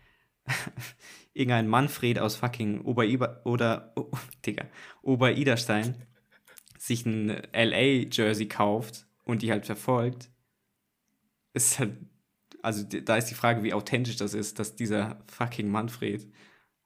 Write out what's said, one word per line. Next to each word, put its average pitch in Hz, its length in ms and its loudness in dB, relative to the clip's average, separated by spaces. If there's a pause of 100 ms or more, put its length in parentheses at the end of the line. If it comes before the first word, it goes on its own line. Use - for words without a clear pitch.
(460)
<laughs> - 880 -10
irgendein 120 360 2
Manfred 120 500 2
aus 107 180 0
fucking 113 480 -2
Oberiber-, 123 640 2
oder, 117 500 0
oh, - 140 -6 (160)
<laughs> - 200 -20
Digga, - 180 -4 (380)
Oberiderstein 123 1040 2 (680)
sich 120 300 -4
ein 110 240 0
L-A-Jersey 110 1160 2
kauft 107 580 0 (180)
und 113 180 -2
die 113 100 0
halt 104 140 0
verfolgt, 123 640 -2 (1200)
ist - 260 2
halt, 120 180 -2 (680)
also 104 220 -2
d-, 80 180 -6
da 110 140 2
ist 117 100 0
die - 80 -10
Frage, 117 280 2
wie 104 120 -2
authentisch 117 420 -2
das 101 180 -4
ist, 104 240 -6
dass 104 180 -6
dieser 107 520 -2
fucking 117 420 -4
Manfred 110 560 -4 (600)